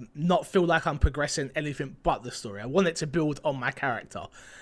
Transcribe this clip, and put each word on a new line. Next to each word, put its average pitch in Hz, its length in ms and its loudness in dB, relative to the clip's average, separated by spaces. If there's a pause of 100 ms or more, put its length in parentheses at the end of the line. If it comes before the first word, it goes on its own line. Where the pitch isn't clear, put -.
(140)
not 165 320 2
feel 185 180 4
like 165 220 4
I'm 151 120 0
progressing 147 580 2
anything 143 480 -4
but 131 180 2
the 123 80 -10
story. 101 320 -10
I 113 40 -8
want 175 200 2
it 165 100 0
to 160 100 -4
build 151 380 0
on 139 140 0
my 127 140 -2
character. 117 500 -4 (400)